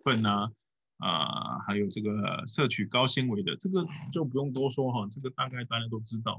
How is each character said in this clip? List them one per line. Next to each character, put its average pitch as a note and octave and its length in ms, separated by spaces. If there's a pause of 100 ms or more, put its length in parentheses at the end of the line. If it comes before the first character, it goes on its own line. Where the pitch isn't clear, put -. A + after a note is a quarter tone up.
分 A2 220
啊， G2+ 260 (460)
啊， D#2+ 600
还 G2+ 180
有 G#2 100
这 G2+ 140
个 G#2 460
摄 C3 200
取 - 180
高 B2+ 220
纤 B2+ 220
维 G#2 120
的， F2+ 140
这 - 140
个 F3+ 180 (240)
就 E3 140
不 B2+ 120
用 C#3 140
多 C3 180
说 C3 220
哈， G#2+ 180
这 B2 120
个 C3 80
大 C3 180
概 B2+ 160
大 A#2 160
家 A#2 80
都 A2+ 140
知 A2+ 180
道 A2+ 200